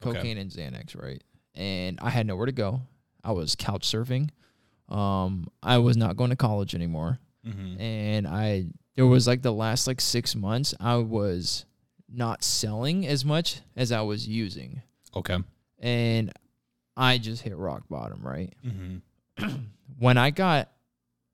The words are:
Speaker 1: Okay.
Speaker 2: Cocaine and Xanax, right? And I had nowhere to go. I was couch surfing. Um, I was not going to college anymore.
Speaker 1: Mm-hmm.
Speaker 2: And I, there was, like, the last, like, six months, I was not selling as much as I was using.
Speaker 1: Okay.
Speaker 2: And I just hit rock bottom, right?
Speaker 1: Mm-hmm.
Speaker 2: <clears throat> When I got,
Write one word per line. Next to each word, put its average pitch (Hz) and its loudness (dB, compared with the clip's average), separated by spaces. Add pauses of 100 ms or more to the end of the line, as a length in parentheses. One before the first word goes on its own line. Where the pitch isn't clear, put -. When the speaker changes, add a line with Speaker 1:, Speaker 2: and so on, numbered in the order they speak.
Speaker 1:
Okay. 120 -2
Speaker 2:
Cocaine 110 -4
and 98 -8
Xanax, 73 -12
right? 65 -10 (320)
And 92 -4
I 110 -2
had 117 2
nowhere 101 -2
to 135 -2
go. 117 -2 (420)
I 110 -4
was 80 -2
couch 101 -4
surfing. 127 -2 (580)
Um, 95 0 (140)
I 123 4
was 120 6
not 101 2
going 123 2
to 123 0
college 107 0
anymore. 85 -2 (280)
Speaker 1:
Mm-hmm. 95 -10
Speaker 2:
And 107 -2
I, 98 0 (300)
there 131 8
was, 123 8
like, 123 2
the 123 2
last, 110 0
like, 131 -2
six - 0
months, 113 0
I 120 2
was 104 0 (480)
not 117 -4
selling 131 0
as 135 0
much 156 0 (160)
as 120 0
I 110 0
was 107 -2
using. 107 -6 (340)
Speaker 1:
Okay. 90 0 (400)
Speaker 2:
And 117 2 (640)
I 127 6
just 113 -6
hit 98 -8
rock 82 -6
bottom, 55 -8
right? 71 -8 (120)
Speaker 1:
Mm-hmm. 95 -8 (160)
Speaker 2:
<clears throat> - -20
When 123 6
I 131 6
got, 165 2 (640)